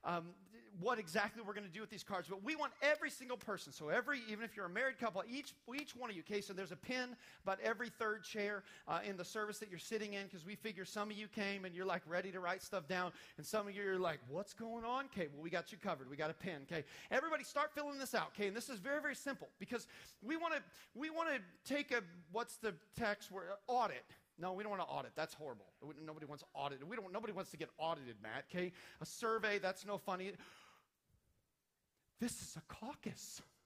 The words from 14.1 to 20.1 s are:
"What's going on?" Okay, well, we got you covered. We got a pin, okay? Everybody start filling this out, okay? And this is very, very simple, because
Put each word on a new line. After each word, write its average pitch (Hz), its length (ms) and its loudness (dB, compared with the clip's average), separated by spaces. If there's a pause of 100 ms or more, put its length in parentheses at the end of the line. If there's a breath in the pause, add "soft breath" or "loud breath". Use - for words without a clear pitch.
"What's 165 260 -2
going 233 320 -4
on?" 262 200 2
Okay, 175 280 0
well, 143 80 -8
we 165 80 -4
got 170 220 0
you 190 80 -12
covered. 139 300 -2
We 143 60 -6
got 156 140 2
a 160 60 -2
pin, 165 280 -4
okay? 156 220 -2 (240 loud breath)
Everybody 285 340 4
start 302 300 2
filling 285 240 0
this 269 160 -2
out, 165 220 4
okay? 202 120 2
And 196 80 0
this 240 140 -2
is 240 80 -2
very, 277 240 2
very 277 140 2
simple, - 420 -4
because 220 300 -2 (340 loud breath)